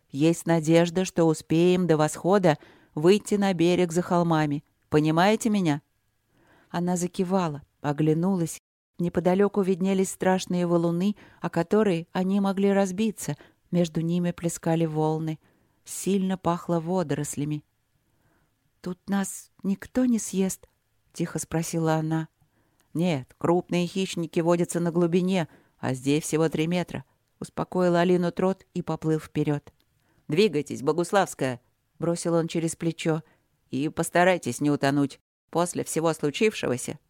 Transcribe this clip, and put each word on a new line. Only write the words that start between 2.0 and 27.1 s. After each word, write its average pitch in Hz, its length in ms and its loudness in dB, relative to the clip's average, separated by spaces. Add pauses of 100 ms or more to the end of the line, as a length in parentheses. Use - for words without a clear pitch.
выйти 190 400 2
на 196 180 0
берег 175 380 2
за 175 100 0
холмами. 160 640 0 (260)
Понимаете 170 600 2
меня?» 170 320 0 (880)
Она 180 280 -2
закивала, 175 680 -2 (180)
оглянулась. 156 800 0 (400)
Неподалеку 180 600 2
виднелись 190 500 0
страшные 185 560 0
валуны, 170 480 0 (260)
о 170 80 -4
которые 170 600 0
они 190 280 0
могли 196 320 2
разбиться. 196 640 0 (340)
Между 170 300 0
ними 175 300 0
плескали 165 540 -2
волны. 156 540 -2 (460)
Сильно 190 520 -2
пахло 170 420 -2
водорослями. 151 840 -4 (1160)
«Тут 180 260 -10
нас 196 440 -4 (120)
никто 196 420 -2
не 233 140 2
съест?» — - 480 -4 (460)
тихо 165 260 -6
спросила 160 560 -2
она. 160 320 -2 (640)
«Нет, 151 440 -2
крупные 175 500 0
хищники 175 520 -4
водятся 170 400 0
на 170 120 -2
глубине, 180 560 0 (300)
а 123 160 -4
здесь 139 300 0
всего 156 260 0
три 156 180 -2
метра», — 170 380 -4 (340)